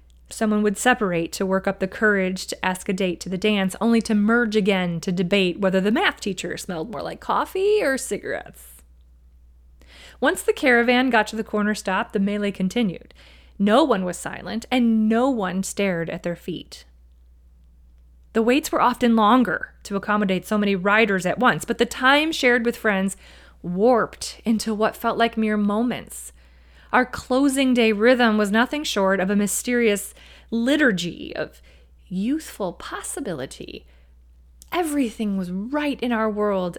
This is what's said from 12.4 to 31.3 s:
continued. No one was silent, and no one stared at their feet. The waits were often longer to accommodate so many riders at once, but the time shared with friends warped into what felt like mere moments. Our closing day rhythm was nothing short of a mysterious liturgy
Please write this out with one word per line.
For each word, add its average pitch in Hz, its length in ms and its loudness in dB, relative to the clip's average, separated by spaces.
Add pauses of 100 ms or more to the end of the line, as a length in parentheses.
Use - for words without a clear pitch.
continued. 190 640 -2 (460)
No 214 260 6
one 208 200 2
was 180 120 -4
silent, - 540 -10
and 226 380 4
no 233 200 2
one 190 340 -2
stared 180 460 -2
at - 140 -8
their 170 140 -4
feet. - 500 -12 (1500)
The 226 100 2
waits 254 300 2
were 330 80 0
often 240 360 2
longer 220 640 2
to 202 140 -6
accommodate 196 500 -2
so 214 100 -2
many 208 180 0
riders 196 520 2
at 175 120 -2
once, 202 280 2
but 233 100 -2
the - 80 2
time 285 480 2
shared 247 320 2
with 233 120 -2
friends 196 400 0 (440)
warped 196 840 0
into 220 280 0
what 214 240 0
felt 226 220 -2
like 226 180 2
mere 214 220 0
moments. 208 720 -2 (600)
Our 254 120 4
closing 262 720 2
day 226 160 4
rhythm 220 480 4
was 202 140 2
nothing 254 320 0
short 196 340 2
of 185 100 0
a 208 80 2
mysterious 208 800 0 (340)
liturgy 233 840 0